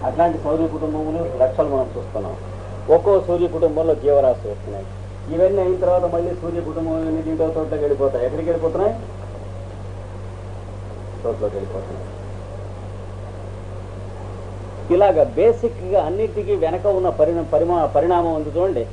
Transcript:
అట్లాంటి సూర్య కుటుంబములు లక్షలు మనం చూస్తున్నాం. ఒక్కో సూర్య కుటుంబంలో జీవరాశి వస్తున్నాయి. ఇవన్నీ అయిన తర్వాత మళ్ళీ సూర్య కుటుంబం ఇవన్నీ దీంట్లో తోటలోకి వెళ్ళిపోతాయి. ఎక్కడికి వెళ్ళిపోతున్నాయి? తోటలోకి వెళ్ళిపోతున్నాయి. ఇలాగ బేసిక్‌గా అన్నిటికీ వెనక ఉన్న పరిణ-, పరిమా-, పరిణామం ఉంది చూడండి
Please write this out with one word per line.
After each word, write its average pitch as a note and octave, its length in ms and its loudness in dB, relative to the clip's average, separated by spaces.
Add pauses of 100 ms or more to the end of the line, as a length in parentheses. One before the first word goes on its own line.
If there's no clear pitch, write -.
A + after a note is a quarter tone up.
అట్లాంటి D#3+ 320 2
సూర్య D3+ 280 2
కుటుంబములు D#3 760 -2
లక్షలు C#3+ 260 4
మనం C3 280 0
చూస్తున్నాం. G2 400 -6 (580)
ఒక్కో F3+ 320 6
సూర్య F3 200 2
కుటుంబంలో D#3+ 480 2
జీవరాశి C3 540 4
వస్తున్నాయి. G2 380 -8 (480)
ఇవన్నీ F#3+ 280 4
అయిన F#3 140 2
తర్వాత F3+ 380 2
మళ్ళీ F3 200 0
సూర్య E3+ 260 -4
కుటుంబం D#3+ 420 -2
ఇవన్నీ D#3+ 200 -2
దీంట్లో D#3+ 240 0
తోటలోకి D#3 360 -2
వెళ్ళిపోతాయి. C#3 420 2
ఎక్కడికి D3+ 260 -2
వెళ్ళిపోతున్నాయి? E3 440 0 (2250)
తోటలోకి G#2 300 -2
వెళ్ళిపోతున్నాయి. G2 540 -6 (2750)
ఇలాగ F3+ 320 6
బేసిక్‌గా F#3+ 800 4
అన్నిటికీ G3 540 0
వెనక E3 300 0
ఉన్న F#3+ 220 2
పరిణ-, E3 360 2
పరిమా-, E3 420 4
పరిణామం E3+ 480 4
ఉంది D3+ 240 -2
చూడండి E3+ 340 2